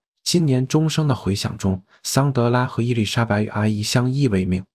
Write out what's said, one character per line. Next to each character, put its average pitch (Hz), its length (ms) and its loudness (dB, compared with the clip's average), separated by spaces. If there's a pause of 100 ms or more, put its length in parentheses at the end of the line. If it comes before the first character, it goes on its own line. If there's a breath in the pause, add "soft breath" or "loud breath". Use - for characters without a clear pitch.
(240)
新 175 200 2
年 131 220 2
钟 156 240 2
声 156 160 0
的 139 80 2
回 - 180 -2
响 107 240 -4
中， 95 240 -2 (220 soft breath)
桑 139 300 0
德 120 180 2
拉 123 160 2
和 - 160 -4
伊 120 120 0
丽 113 100 2
莎 117 200 -2
白 107 180 0
与 107 40 -2
阿 107 220 -2
姨 107 120 -2
相 123 320 0
依 139 140 2
为 95 180 2
命， 92 160 0 (140)